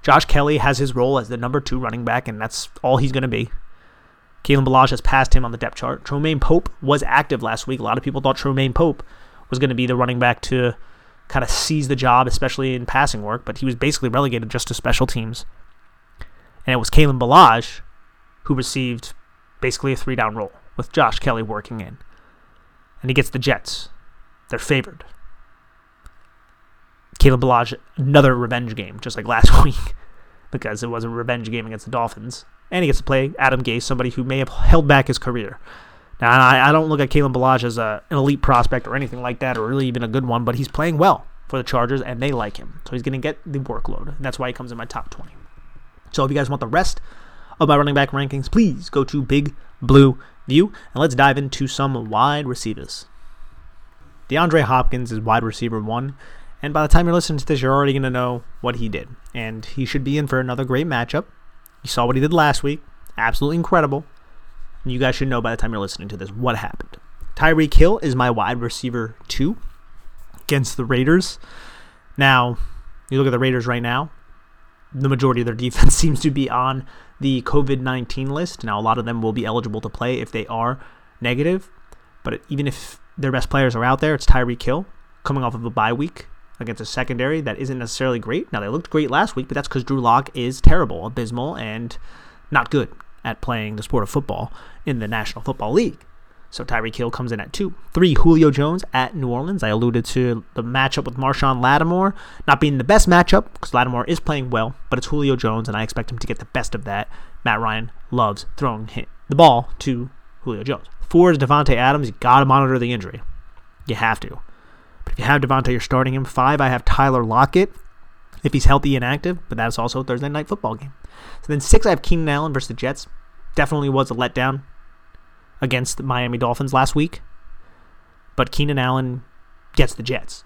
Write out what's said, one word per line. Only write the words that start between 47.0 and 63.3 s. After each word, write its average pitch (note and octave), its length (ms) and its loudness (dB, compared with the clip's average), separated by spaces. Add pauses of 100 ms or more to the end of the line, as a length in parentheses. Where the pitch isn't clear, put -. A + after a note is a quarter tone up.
of D#3 80 4
my C#3+ 100 6
running C#3+ 160 2
back C#3 160 2
rankings, C#3 420 -6
please F#3 380 2
go C#3 140 0
to C#3+ 180 -2
Big C#3 340 0 (260)
Blue C3+ 360 8 (300)
View, D#3+ 260 2 (200)
and B2+ 80 -2
let's D3+ 140 2
dive C#3 220 4
into C#3 300 -4
some B2+ 420 -4
wide C#3 380 0
receivers. - 580 -8 (1200)
DeAndre D#3 320 2
Hopkins B2 500 2
is A2 80 -4
wide A2+ 240 2
receiver A2+ 360 -4
one, A#2+ 360 -6 (460)
and D3 120 -6
by D3+ 80 2
the D3+ 60 2
time F3 180 8
you're E3+ 80 2
listening D#3+ 260 0
to - 60 -6
this, C#3 160 0
you're C3 120 2
already C#3 200 2
gonna C3+ 160 -2
know B2 340 -4 (180)
what A#2+ 160 -2
he A2+ 120 -2
did. - 200 -8 (260)
And A2 280 -8
he C3+ 220 -6
should C#3 180 -4
be C#3 140 -2
in D3 100 -2
for C3 120 -2
another B2+ 260 -4
great C3 220 -2
matchup. C3+ 380 -4 (560)
You - 80 -12
saw A#2+ 160 0
what B2+ 100 0
he C3 60 2
did D3+ 100 0
last D3+ 320 2
week. C#3+ 180 -4 (360)
Absolutely C#3 400 0